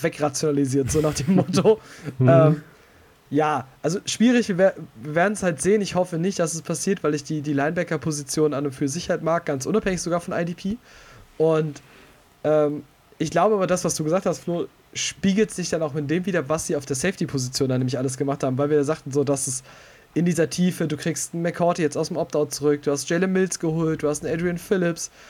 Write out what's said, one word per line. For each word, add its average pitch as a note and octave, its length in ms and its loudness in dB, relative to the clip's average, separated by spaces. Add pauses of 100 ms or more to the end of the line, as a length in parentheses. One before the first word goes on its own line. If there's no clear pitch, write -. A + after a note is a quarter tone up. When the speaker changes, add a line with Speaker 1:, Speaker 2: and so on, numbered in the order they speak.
Speaker 1:
wegrationalisiert, C#3+ 880 0
so D#3 100 2
nach D3+ 140 0
dem F3 200 2
Motto. G3 440 4 (200)
Speaker 2:
<laughs> C#3 200 -10
Mhm. B2+ 100 6
Speaker 1:
Ähm, D#3 320 6 (680)
ja, D3 340 0 (160)
also E3 240 -2
schwierig, A#3+ 440 4
wir F3 100 0
wer-, F#3+ 160 4 (260)
wir D3+ 140 -8
werden's G3 260 2
halt F3 180 0
sehen. G3+ 220 2
Ich E3+ 140 -4
hoffe F3 240 0
nicht, F#3+ 180 0
dass E3 160 0
es D#3+ 80 -8
passiert, F#3 420 -2
weil D3+ 120 2
ich C#3 80 -6
die, D#3 180 -4
die D3 120 -2
Linebacker-Position D3+ 1000 0
an C#3+ 140 -2
und C3+ 60 -4
für D3 140 -2
sich E3 220 -6
halt D#3+ 140 -2
mag, E3 220 0
ganz C#3 200 -4
unabhängig F#3+ 360 0
sogar E3+ 200 -2
von A#2+ 160 -6
I E3+ 80 0
D F3 80 -6
P. G3 240 -6 (600)
Und, D#3 420 2 (640)
ähm, D3+ 400 2 (340)
ich D#3+ 140 -4
glaube G3 240 4
aber, F#3 100 2
das, F3 180 0
was D#3 120 0
du D#3+ 80 -4
gesagt F3+ 240 0
hast, E3 160 -4
Flo, E3+ 240 -4 (260)
spiegelt - 560 0
sich F3 200 -8
dann D#3+ 120 -2
auch D3+ 140 -4
mit C#3+ 160 -4
dem F3+ 160 0
wieder, E3 200 -2
was D#3 200 -2
sie E3+ 80 0
auf C#3 100 -4
der C#3 100 -4
Safety-Position C3+ 720 -2
dann B2+ 100 0
nämlich B2+ 180 -2
alles C3 200 -2
gemacht C#3 260 -2
haben, C3 160 0
weil D3 100 0
wir D3+ 140 4
sagten D3 280 -4
so, C#3+ 120 2
dass C#3 240 0
es C3 160 -8 (500)
in D#3+ 120 2
dieser E3 240 2
Tiefe, F3 380 0
du D3 80 -4
kriegst - 380 -6
einen E3+ 80 -4
McCourty E3+ 400 0
jetzt D3 160 0
aus D#3+ 120 -2
dem E3+ 80 -6
Opt-out D3+ 360 -2
zurück, D3 300 0
du C#3+ 80 0
hast C#3+ 180 -4
Jalen F#3 240 0
Mills F#3 260 0
geholt, D#3+ 440 -2
du D3 40 0
hast D3 160 -2
einen - 100 -2
Adrian F3 240 -2
Phillips, F3 540 -2 (180)